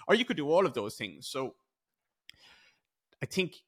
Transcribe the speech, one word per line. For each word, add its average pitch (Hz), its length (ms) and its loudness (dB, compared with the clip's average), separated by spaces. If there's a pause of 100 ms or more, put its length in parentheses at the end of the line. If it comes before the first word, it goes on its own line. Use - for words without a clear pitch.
or 180 80 6
you 233 120 4
could 214 100 -2
do 147 140 -2
all 180 160 6
of 127 80 -2
those 110 220 -4
things. 85 300 -10
So 131 280 -6 (1700)
I - 20 -6
think 185 300 -4 (140)